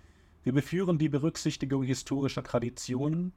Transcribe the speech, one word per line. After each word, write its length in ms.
Wir 80
beführen 460
die 120
Berücksichtigung 760
historischer 580
Traditionen, 960